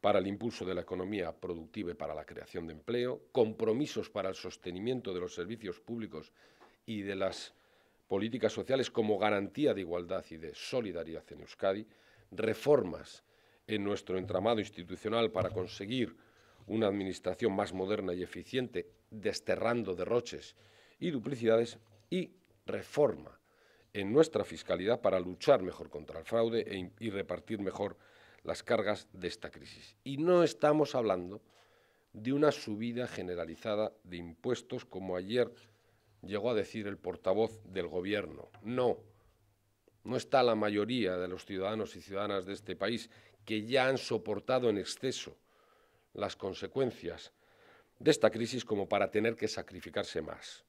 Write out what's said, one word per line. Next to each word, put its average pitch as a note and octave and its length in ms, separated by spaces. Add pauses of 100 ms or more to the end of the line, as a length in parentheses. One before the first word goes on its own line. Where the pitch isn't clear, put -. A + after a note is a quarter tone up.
para G2+ 180
el F#2+ 80
impulso G#2 380
de F2+ 100
la F2 60
economía F#2 520
productiva F2 600
y - 20
para D2+ 180
la D#2 120
creación - 420
de E2 60
empleo, A#2+ 580
compromisos A2 800
para F#2+ 200
el F#2+ 40
sostenimiento F#2+ 800
de F2+ 60
los F2 120
servicios F#2+ 480
públicos G#2 520 (540)
y G#2 160
de G2 120
las F#2+ 400 (540)
políticas G#2+ 440
sociales B2+ 380
como G#2+ 280
garantía G#2 560
de G2 80
igualdad F2 480
y E2 80
de D#2 180
solidaridad E2 720
en C#2+ 120
Euskadi, G2 440 (460)
reformas G#2+ 920 (440)
en G2+ 180
nuestro G2 340
entramado F#2+ 400
institucional G#2 720
para F2+ 200
conseguir G2+ 680 (500)
una A2 220
administración G2 680
más G2 180
moderna F#2+ 400
y F2+ 120
eficiente, A2 640 (200)
desterrando G#2+ 880
derroches F2+ 600 (420)
y E3 120
duplicidades, A#2 680 (320)
y F3+ 220 (340)
reforma G#2 720 (540)
en G2+ 200
nuestra C#3 320
fiscalidad F#2 560
para F#2+ 200
luchar F#2 420
mejor F2 280
contra D2 280
el F#2+ 60
fraude A2+ 380
e G2 140
im-, F2+ 220
y A2+ 120
repartir G2 500
mejor G2 360 (480)
las - 200
cargas G#2+ 480
de F2+ 160
esta - 220
crisis. - 520
Y C3+ 140
no F3 260
estamos D3+ 540
hablando F#2+ 460 (680)
de A2 200
una D3 180
subida A#2 560
generalizada F2+ 840 (100)
de F2+ 140
impuestos, G2 680
como F#2 320
ayer A2 360 (680)
llegó G2+ 280
a A#2+ 40
decir G2+ 320
el G2 100
portavoz F#2+ 680
del F2+ 220
gobierno. F2+ 640 (120)
No, A#2+ 360 (1080)
no A#2+ 120
está B2+ 260
la A#2+ 120
mayoría G#2 600
de F2+ 120
los F2+ 160
ciudadanos G2+ 520
y F2 60
ciudadanas G2 440
de G2 80
este F#2+ 220
país A2 340 (340)
que G#2+ 200
ya B2+ 240
han C3+ 100
soportado A#2 720
en G2+ 80
exceso - 580 (800)
las G2 200
consecuencias F#2+ 1000 (680)
de D#3 100
esta A2+ 180
crisis A2+ 360
como G2+ 240
para G2+ 200
tener A2+ 280
que G#2+ 100
sacrificarse F2+ 760
más. - 480